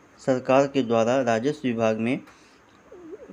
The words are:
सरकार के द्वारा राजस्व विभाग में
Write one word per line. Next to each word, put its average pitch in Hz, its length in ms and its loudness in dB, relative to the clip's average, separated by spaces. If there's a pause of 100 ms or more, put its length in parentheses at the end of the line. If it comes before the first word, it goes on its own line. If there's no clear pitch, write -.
(180)
सरकार 131 480 2
के 139 160 -2
द्वारा 117 400 2
राजस्व 120 460 -2
विभाग 110 300 0
में 117 220 -2 (1120)